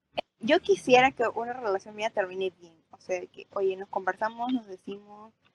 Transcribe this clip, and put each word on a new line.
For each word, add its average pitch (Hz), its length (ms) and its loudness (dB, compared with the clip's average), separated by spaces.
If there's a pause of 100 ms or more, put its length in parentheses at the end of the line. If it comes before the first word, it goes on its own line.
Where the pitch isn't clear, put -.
(400)
yo 285 200 4
quisiera 262 520 6
que 240 160 -2
una 233 260 -4
relación 214 420 -4
mía 214 140 -2
termine 185 500 -2
bien. 165 160 -20 (160)
O - 80 -20
sea, 180 200 -6
de 185 80 -10
que, - 260 -20
"Oye, 190 240 0
nos 196 120 -12
conversamos, 220 640 -4
nos 233 160 -4
decimos, 208 680 -14 (220)